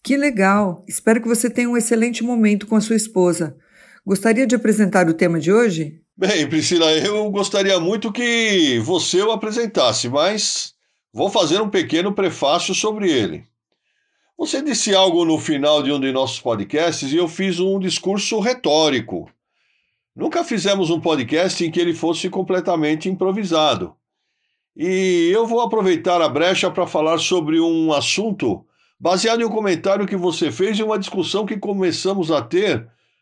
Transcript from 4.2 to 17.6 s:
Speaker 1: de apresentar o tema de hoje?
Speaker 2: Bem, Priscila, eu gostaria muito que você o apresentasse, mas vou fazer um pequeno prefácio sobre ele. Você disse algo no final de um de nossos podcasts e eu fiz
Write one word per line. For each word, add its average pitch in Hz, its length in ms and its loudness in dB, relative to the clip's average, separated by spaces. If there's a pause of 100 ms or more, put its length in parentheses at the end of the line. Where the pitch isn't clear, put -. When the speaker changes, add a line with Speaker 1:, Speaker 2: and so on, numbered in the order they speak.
Speaker 1:
de 247 120 2
apresentar 208 520 2
o 160 60 2
tema 170 240 0
de 156 140 2
hoje? 180 480 0 (160)
Speaker 2:
Bem, 185 320 0
Priscila, 160 420 2
eu 208 400 0
gostaria 196 480 0
muito 208 320 -2
que 208 680 2
você 175 420 0
o 220 80 2
apresentasse, 214 800 -2
mas 175 680 -2 (380)
vou 151 180 -2
fazer 190 300 2
um 214 100 -2
pequeno 180 420 0
prefácio 175 600 0
sobre 214 340 -2
ele. 101 360 0 (920)
Você 294 240 -4
disse 254 320 -2
algo 185 320 4
no 160 140 2
final 151 420 0
de 139 120 -2
um 143 80 -2
de 135 100 0
nossos 131 300 -2
podcasts 139 720 -2
e 156 40 0
eu 175 120 0
fiz 175 320 -4